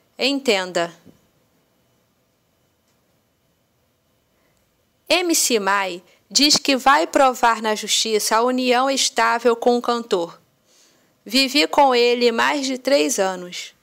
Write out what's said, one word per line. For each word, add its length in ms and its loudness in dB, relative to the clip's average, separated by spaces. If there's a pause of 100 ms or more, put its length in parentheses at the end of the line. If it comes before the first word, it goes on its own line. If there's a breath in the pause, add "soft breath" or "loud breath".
(180)
Entenda. 760 -2 (4000)
M 260 0
C 240 0
Mai 420 -2 (280 soft breath)
diz 280 2
que 180 0
vai 300 2
provar 560 2
na 140 -2
justiça 640 -2
a 40 4
união 480 0
estável 680 0
com 220 0
o 40 -2
cantor. 580 -4 (880 soft breath)
"Vivi 420 0
com 260 4
ele 380 2
mais 340 -2
de 120 -4
três 420 0
anos." 640 -6